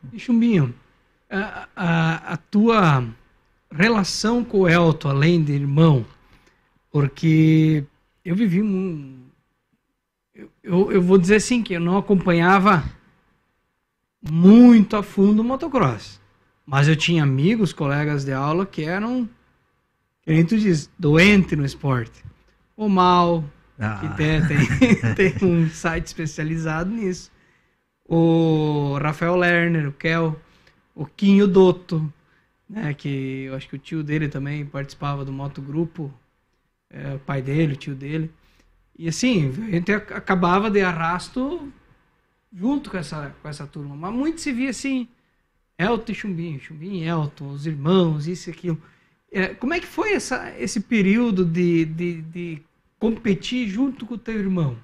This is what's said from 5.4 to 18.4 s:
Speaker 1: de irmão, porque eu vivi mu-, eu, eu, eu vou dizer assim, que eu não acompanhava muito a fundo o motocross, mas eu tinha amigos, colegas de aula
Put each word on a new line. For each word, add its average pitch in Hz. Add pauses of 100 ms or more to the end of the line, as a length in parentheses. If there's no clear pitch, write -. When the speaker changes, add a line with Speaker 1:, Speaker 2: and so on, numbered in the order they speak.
Speaker 1:
de 147
irmão, 143 (880)
porque 156 (400)
eu 175
vivi 196
mu-, 180 (1160)
eu, - (140)
eu, 190
eu 190
vou 185
dizer 190
assim, 233
que 190
eu 170
não 175
acompanhava 185 (1400)
muito 214
a 208
fundo 208
o 226
motocross, 247 (440)
mas 143
eu 156
tinha 165
amigos, 156
colegas 147
de 135
aula 151